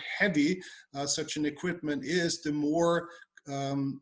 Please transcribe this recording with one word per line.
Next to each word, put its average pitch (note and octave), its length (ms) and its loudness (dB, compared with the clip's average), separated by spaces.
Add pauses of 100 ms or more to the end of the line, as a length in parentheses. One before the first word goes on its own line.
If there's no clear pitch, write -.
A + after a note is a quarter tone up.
(180)
heavy, F#3 440 4 (340)
uh, C#3 100 -4
such - 300 -2
an D3+ 100 0
equipment D3 600 -2
is, E3+ 360 0
the D3+ 120 -2
more, E3 560 2 (400)
um, C#3 520 -2